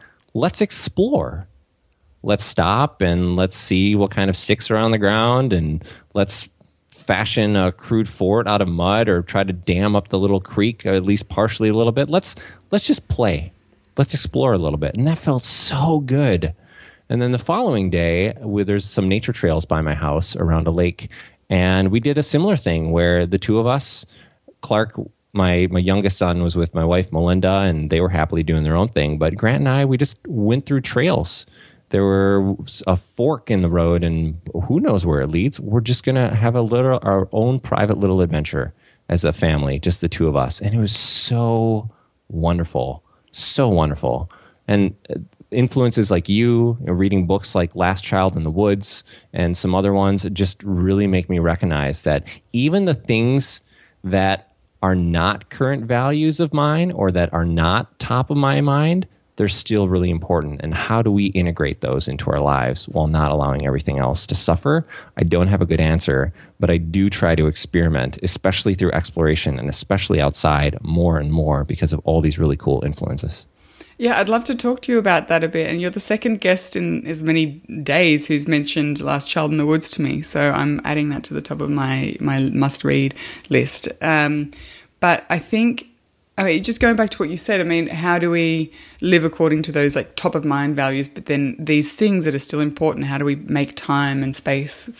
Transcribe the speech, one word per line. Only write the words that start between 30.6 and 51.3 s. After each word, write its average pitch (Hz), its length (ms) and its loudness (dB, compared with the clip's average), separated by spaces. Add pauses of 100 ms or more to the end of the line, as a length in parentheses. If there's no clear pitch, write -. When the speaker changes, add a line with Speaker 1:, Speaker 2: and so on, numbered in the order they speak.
Speaker 1:
through 135 160 0
trails. - 640 -2 (440)
There 98 140 2
were 98 580 2
s-, - 240 -10
a 92 100 2
fork - 540 -2
in 104 120 2
the 85 60 2
road, 85 360 2
and 82 360 -2 (280)
who 151 120 2
knows 110 240 2
where 76 160 2
it 67 60 0
leads. 87 340 -2
We're 107 200 0
just 117 240 -2
gonna 131 300 0
have 117 200 2
a 123 80 2
little, 123 400 2
our 98 300 0
own 123 280 2
private - 380 0
little 92 240 2
adventure 76 500 -2 (360)
as 87 160 2
a 76 80 2
family, 73 460 0
just 87 220 -2
the 87 80 0
two 82 200 0
of 71 80 0
us. 67 240 -2
And 107 140 -2
it 117 40 2
was 110 180 0
so 113 920 0 (380)
wonderful, 82 760 -2 (300)
so - 360 0
wonderful. 76 640 0 (380)
And, 101 260 2 (160)
uh, - 60 -6 (340)
influences 120 600 2
like 87 200 0
you, 117 500 2
you - 60 -10
know, 90 80 -2
reading 95 320 2
books 98 280 -2
like 87 220 0
Last 90 260 0
Child 95 340 0
in 82 60 -2
the 80 80 -2
Woods 101 540 0 (300)
and 87 200 0
some 92 200 0
other 98 180 2
ones 98 400 2
just 92 300 -2
really 98 440 2
make 92 220 0
me 90 120 0